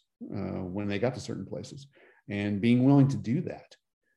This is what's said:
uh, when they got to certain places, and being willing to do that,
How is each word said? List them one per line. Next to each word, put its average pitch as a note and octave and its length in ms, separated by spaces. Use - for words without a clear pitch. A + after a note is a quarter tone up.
uh, F#2+ 300
when G2 240
they G2+ 120
got B2+ 140
to - 60
certain G2 260
places, - 420
and G#2 320
being B2 240
willing C#3 240
to G#2+ 80
do A2 240
that, - 340